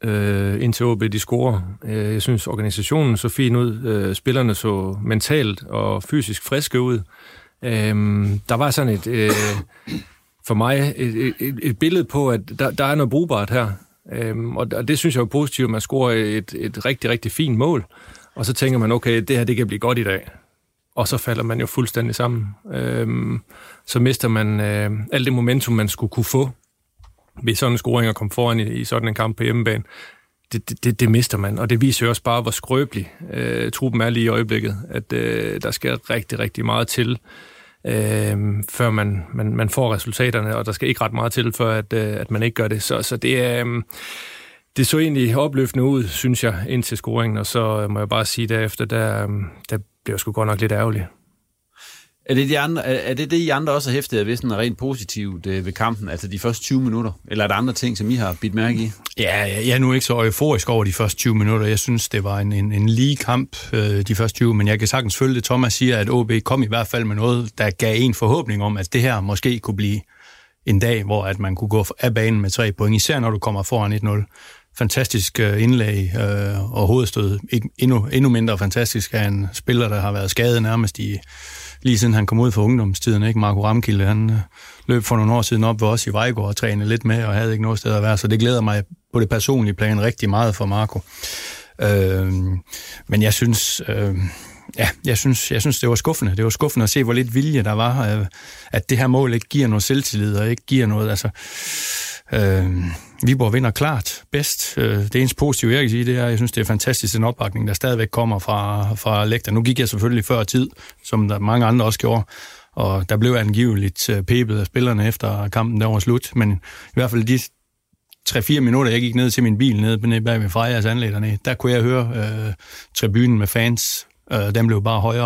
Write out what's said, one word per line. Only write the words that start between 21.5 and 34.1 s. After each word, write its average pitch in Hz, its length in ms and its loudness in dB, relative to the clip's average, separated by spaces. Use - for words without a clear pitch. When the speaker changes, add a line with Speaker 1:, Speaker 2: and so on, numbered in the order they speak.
Speaker 1:
jo 120 60 -2
fuldstændig 117 500 -2
sammen. 120 300 -2
Øhm, 120 640 -2
så - 120 0
mister 123 280 2
man, 107 320 0
øh, 104 320 0
alt 131 120 0
det 127 80 0
momentum, 123 420 0
man 107 140 2
skulle - 200 -4
kunne 117 140 -2
få 131 260 0
ved 117 120 0
sådan 123 160 2
en 120 60 2
scoring 120 320 0
og 107 60 -2
komme 104 160 -6
foran 120 280 0
i, 110 40 0
i 117 200 -4
sådan 113 240 -2
en 110 60 -2
kamp 110 240 -2
på 120 60 -4
hjemmebane. 113 400 0
Det, 113 180 -6
det, - 140 -8
det, 120 160 0
det 117 120 4
mister 117 260 2
man, 101 220 -4
og 113 100 -2
det 117 120 2
viser 127 240 4
jo 117 40 4
også 117 140 -2
bare, 120 180 0
hvor 113 100 -4
skrøbelig, - 600 -2
øh, 120 380 -2
truppen 120 300 -2
er 117 80 0
lige 117 140 0